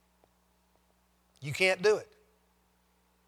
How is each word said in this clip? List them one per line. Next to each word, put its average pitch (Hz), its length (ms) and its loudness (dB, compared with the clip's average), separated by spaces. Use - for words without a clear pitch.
You 143 120 -10
can't 185 300 0
do 208 140 4
it. - 160 -12